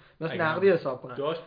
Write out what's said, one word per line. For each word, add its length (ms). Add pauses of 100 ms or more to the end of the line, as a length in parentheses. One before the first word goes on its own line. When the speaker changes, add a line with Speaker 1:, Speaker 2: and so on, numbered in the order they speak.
(200)
Speaker 1:
مثل 120
Speaker 2:
اگه 100
Speaker 1:
نقدی 280
حساب 320
کنن. 120
Speaker 2:
داشت 320